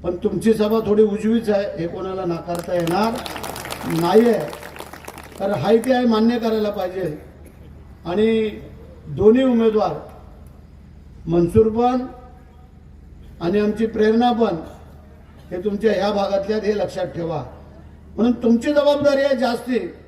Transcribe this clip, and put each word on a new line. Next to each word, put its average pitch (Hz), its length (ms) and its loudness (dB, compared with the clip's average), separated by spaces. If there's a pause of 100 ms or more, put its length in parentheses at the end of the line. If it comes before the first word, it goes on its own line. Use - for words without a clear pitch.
पण 175 120 -4
तुमची 185 380 0
सभा 208 260 2
थोडी 208 240 2
उजवीच 208 460 0
आहे 202 320 -2
हे 170 60 -4
कोणाला 185 380 -6
नाकारता 170 480 -6
येणार 180 400 0 (880)
नाही 208 280 4
आहे. 180 160 0 (920)
कारण 196 140 -2
हाय 190 240 2
ते 247 160 2
आहे 247 120 2
मान्य 226 340 2
करायला 220 300 -2
पाहिजे. 180 480 -6 (880)
आणि 214 440 0 (580)
दोन्ही 208 360 6
उमेदवार 220 500 2 (1400)
मनसूर 175 400 4
पण 247 360 0 (1400)
आणि 180 180 0
आमची 208 260 0
प्रेरणा 220 460 2
पण 214 240 2 (960)
हे 180 120 -8
तुमच्या 208 280 0
ह्या 196 200 0
भागातल्या 202 460 -2
हे 208 200 -2
लक्षात 185 280 -4
ठेवा. 160 380 -6 (720)
म्हणून 233 160 2
तुमची 240 420 2
जबाबदारी 285 480 4
आहे 277 140 2
जास्ती 240 440 -2 (280)